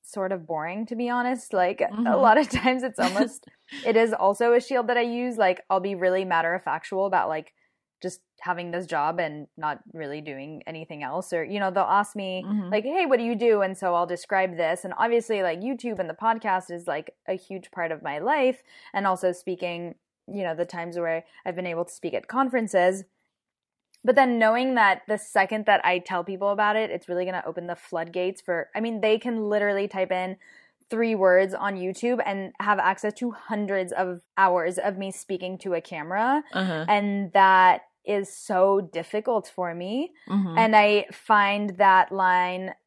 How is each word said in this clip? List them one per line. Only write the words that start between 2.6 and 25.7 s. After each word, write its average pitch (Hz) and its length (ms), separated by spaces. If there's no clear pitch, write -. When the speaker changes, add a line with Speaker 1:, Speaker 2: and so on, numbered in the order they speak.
Speaker 1:
it's 254 160
Speaker 2:
<laughs> - 80
Speaker 1:
almost, - 400
it 220 100
is 226 160
also 220 420
a 240 60
shield 240 280
that 240 80
I 240 60
use. 240 340
Like, 185 340
I'll 190 80
be 196 160
really 185 300
matter 165 280
of 185 120
factual 190 420
about, 185 220
like, 156 240
just 180 180
having 175 300
this 175 140
job 160 340
and 151 280
not 151 220
really 151 260
doing 147 460
anything 160 360
else. 147 300
Or, 170 100
you 196 160
know, 190 120
they'll 185 140
ask 202 300
me, 185 320
Speaker 2:
Mm-hmm. 202 240
Speaker 1:
like, 214 140
"Hey, 330 220
what 262 120
do 233 60
you 233 100
do?" 214 280
And 190 160
so 180 160
I'll 175 100
describe 175 540
this. 170 260
And 185 140
obviously, 226 440
like, 175 180
YouTube 233 380
and 175 120
the 160 40
podcast 214 560
is, 170 160
like, 156 280
a 190 80
huge 185 360
part 165 220
of 156 100
my 147 160
life. 254 440
And 196 140
also 185 260
speaking, 175 640
you 202 160
know, 165 120
the 170 120
times 170 320
where 165 260
I've 180 100
been 180 100
able 170 200
to - 60
speak 170 200
at - 160
conferences. 214 760
But 240 140
then 254 220
knowing 240 360
that 196 340
the 214 80
second 208 480
that 208 200